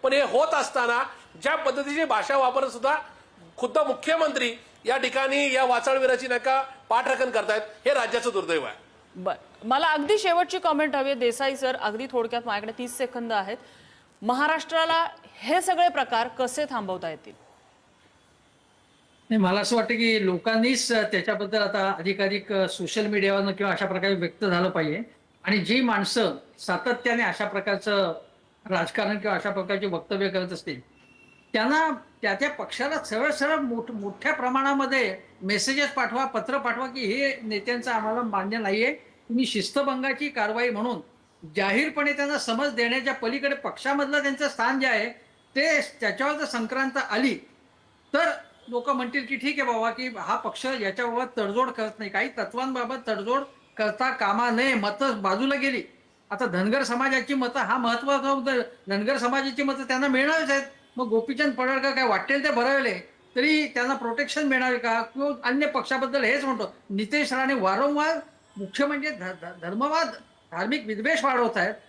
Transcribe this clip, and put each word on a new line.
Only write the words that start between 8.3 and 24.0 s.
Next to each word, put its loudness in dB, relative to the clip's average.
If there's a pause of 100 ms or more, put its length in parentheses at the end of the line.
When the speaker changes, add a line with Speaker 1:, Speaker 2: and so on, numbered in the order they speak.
Speaker 1:
दुर्दैव 0
आहे. -8 (400)
Speaker 2:
बरं, -8
मला 4
अगदी 4
शेवटची 2
कॉमेंट 2
हवी 0
आहे. 2
देसाई 0
सर, 0
अगदी -4
थोडक्यात, -2
माझ्याकडे -4
तीस -6
सेकंद -4
आहेत. -2 (680)
महाराष्ट्राला 2 (140)
हे 0
सगळे 4
प्रकार 0
कसे -2
थांबवता -4
येतील? -14 (2000)
Speaker 3:
नाही, 4
मला 4
असं 2
वाटतं 2
की 2
लोकांनीच 2
त्याच्याबद्दल 0
आता 0
अधिकाधिक -2
सोशल 0
मीडियावरनं 2
किंवा 0
अशा 0
प्रकारे 0